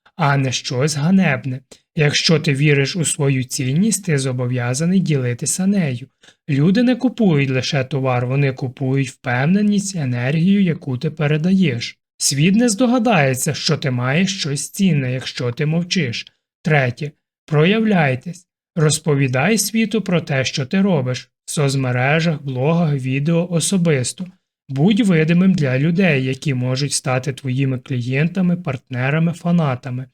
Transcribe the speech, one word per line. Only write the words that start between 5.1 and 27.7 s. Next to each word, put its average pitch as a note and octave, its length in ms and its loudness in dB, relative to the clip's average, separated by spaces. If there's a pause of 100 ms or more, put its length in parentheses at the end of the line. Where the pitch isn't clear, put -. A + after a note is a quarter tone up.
нею. D3+ 400 0 (420)
Люди E3 340 2
не B3 140 2
купують F3 540 2
лише C3 340 -2
товар, B2+ 420 -2
вони C3+ 260 0
купують C3 580 -2
впевненість, G3 840 0
енергію, D#3 640 0
яку C#3+ 360 -2
ти D3+ 120 -4
передаєш. D3+ 880 0 (200)
Світ D#3 360 2
не A#3+ 140 4
здогадається, G3+ 840 2
що - 220 -2
ти C3+ 140 -4
маєш C3+ 500 0
щось C#3+ 300 -6
цінне, C#3+ 420 0
якщо B2+ 400 -6
ти D3 140 -4
мовчиш. E3 600 -2 (360)
Третє. D3 480 0 (360)
Проявляйтесь. E3+ 1000 0 (300)
Розповідай D3 800 2
світу A3 440 0
про F3 180 0
те, C3 240 -2
що C3+ 220 -4
ти G3 160 2
робиш. C3 480 0 (140)
В - 60 -12
соцмережах, C#3 920 0
блогах, C#3+ 520 0
відео, C#3+ 560 0
особисто. E3+ 760 0 (420)
Будь E3 320 2
видимим F3 520 4
для C3 260 0
людей, E3 460 2
які C3 300 -4
можуть C3 380 -2
стати C3 400 -4
твоїми C3 460 -2